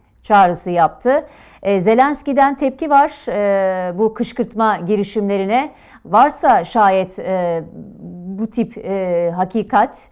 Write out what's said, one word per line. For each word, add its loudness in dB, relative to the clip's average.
çağrısı 2
yaptı. 0
E, 0
Zelenski'den 2
tepki -4
var, 4
e, 0
bu 0
kışkırtma -2
girişimlerine. -2
Varsa 2
şayet, 0
e, -2
bu -6
tip, -6
e, -2
hakikat, -2